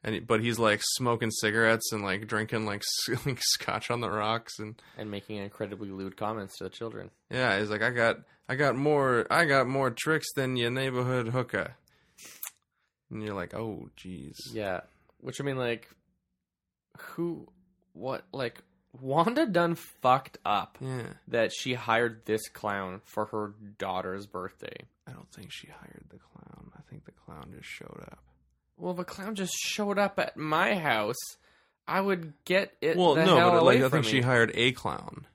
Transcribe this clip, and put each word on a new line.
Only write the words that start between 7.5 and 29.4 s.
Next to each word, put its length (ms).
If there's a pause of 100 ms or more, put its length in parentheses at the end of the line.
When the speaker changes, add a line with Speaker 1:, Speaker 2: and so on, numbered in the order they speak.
Speaker 1:
he's 120
like, 120
"I 100
got, 260 (320)
I 60
got 200
more, 560
I 140
got 200
more 260
tricks 440
than 220
your 140
neighborhood 580
hooker." 460 (1300)
And 140
you're 100
like, 200
"Oh, 420
jeez." 380 (180)
Speaker 2:
Yeah. 300 (400)
Which, 180
I 60
mean, 120
like, 300 (1120)
who, 480 (460)
what, 400
like, 280 (380)
Wanda 460
done 300
fucked 680
up 360
Speaker 1:
Yeah. 320 (160)
Speaker 2:
that 240
she 220
hired 500
this 240
clown 560
for 220
her 260 (240)
daughter's 500
birthday. 480 (320)
Speaker 1:
I 60
don't 180
think 180
she 200
hired 400
the 100
clown. 580
I 120
think 160
the 80
clown 420
just 140
showed 320
up. 180 (560)
Speaker 2:
Well, 180
if 60
a 60
clown 300
just 180